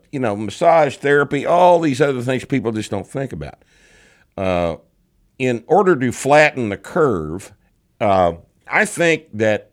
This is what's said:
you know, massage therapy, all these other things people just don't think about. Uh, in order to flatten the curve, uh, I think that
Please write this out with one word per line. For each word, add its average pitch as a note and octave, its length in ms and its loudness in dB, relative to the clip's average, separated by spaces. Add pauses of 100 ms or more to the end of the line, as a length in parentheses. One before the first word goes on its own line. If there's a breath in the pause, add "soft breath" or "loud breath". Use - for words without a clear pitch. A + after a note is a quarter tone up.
(100)
you C#3+ 80 -8
know, A2+ 160 -2
massage D3+ 640 2
therapy, C#3+ 500 0
all F3 320 4
these D3 220 -2
other C#3 200 0
things B2+ 240 -4
people A#2 280 -4
just G#2+ 180 -6
don't G2 160 -6
think C3+ 260 -10
about. D2 300 -14 (760 soft breath)
Uh, F2 400 -2 (640)
in B2+ 280 -2
order F#3 300 4
to B2 160 -2
flatten C#3+ 560 2
the G2 80 -6
curve, F#2+ 760 -4 (480)
uh, F#2+ 320 4 (340)
I G3+ 200 0
think E3 480 -2
that G#2+ 380 -2